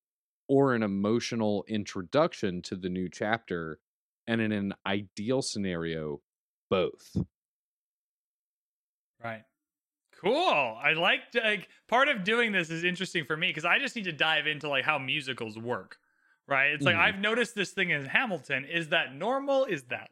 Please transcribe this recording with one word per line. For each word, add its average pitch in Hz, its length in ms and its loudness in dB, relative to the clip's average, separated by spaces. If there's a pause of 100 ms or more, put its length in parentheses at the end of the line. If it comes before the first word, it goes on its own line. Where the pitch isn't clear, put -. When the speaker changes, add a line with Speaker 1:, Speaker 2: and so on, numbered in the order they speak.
(500)
Speaker 1:
or 135 260 6
an 113 80 2
emotional 107 840 0
introduction 104 960 -2
to - 140 -8
the 92 120 -4
new 90 200 -4
chapter, 87 720 -4 (480)
and 113 140 0
in 110 100 0
an 101 220 -2 (120)
ideal 104 560 -2
scenario, 82 800 -4 (480)
both. - 460 0 (2000)
Speaker 2:
Right. 113 200 -10 (720)
Cool! 262 300 0 (380)
I 147 120 4
like, 202 280 2 (140)
like, 214 340 0 (180)
part 262 220 4
of 226 140 -2
doing 226 280 2
this 175 180 0
is 165 140 -6
interesting 180 420 -2
for 156 120 -2
me 175 160 -2
'cause 156 120 -4
I 185 140 4
just 262 160 -4
need 214 100 -6
to 175 80 -4
dive 151 340 2
into, 151 220 -2
like, 131 160 2
how 139 140 2
musicals 131 600 -6
work, 113 400 -6 (480)
right? 139 260 4
It's 147 120 -2
like, 175 100 6
Speaker 1:
Mm-hmm. - 20 0
Speaker 2:
I've 196 220 4
noticed 220 360 0
this 196 180 -2
thing 180 180 0
in 143 140 -2
Hamilton. 147 600 -2
Is 165 240 -4
that 147 260 0
normal? 269 500 0
Is 156 200 -4
that 107 260 -8